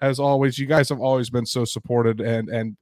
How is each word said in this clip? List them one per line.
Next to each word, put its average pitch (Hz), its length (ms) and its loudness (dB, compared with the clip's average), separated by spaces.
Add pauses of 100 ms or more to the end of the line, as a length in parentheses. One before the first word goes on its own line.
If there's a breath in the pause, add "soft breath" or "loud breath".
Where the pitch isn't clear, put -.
as 139 200 0
always, 139 400 2
you 139 60 -4
guys 147 240 4
have 135 100 -4
always 131 280 0
been 123 160 -2
so 123 200 -2
supported, 113 560 0
and, 113 280 -2
and, 113 340 -4